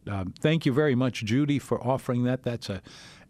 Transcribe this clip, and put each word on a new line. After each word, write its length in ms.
Um, 320
thank 260
you 80
very 200
much, 300
Judy, 340
for 280
offering 400
that. 180
That's 260
a, 120